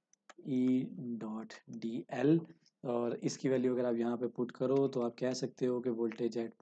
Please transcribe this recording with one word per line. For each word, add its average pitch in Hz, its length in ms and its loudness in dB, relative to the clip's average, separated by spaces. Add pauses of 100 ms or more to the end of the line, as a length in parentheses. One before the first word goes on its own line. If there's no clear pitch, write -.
(480)
E 127 360 4 (340)
dot 110 360 -8 (240)
D 117 100 -6 (360)
L, 160 140 8 (460)
और 120 300 0 (100)
इसकी - 240 -2
वैल्यू 127 260 4
अगर 123 100 2
आप 120 120 2
यहाँ 117 200 0
पे 120 100 -2
पुट 120 240 -4
करो 135 380 2
तो 131 120 -2
आप 120 180 0
कह 127 140 0
सकते 127 340 -2
हो 123 140 2
कि 123 100 -2
voltage 113 460 -2
at 113 260 -4